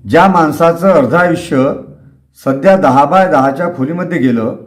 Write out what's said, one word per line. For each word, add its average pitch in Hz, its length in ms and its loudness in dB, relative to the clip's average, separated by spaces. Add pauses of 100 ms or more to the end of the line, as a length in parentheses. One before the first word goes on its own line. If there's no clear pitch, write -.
ज्या 170 200 4
माणसाचं 170 640 0
अर्ध 139 240 2
आयुष्य 156 580 -2 (720)
सध्या 143 320 2
दहा 139 280 2
बाय 180 260 2
दहाच्या 135 460 -2
खोलीमध्ये 165 420 -6
गेलं 120 380 -2 (100)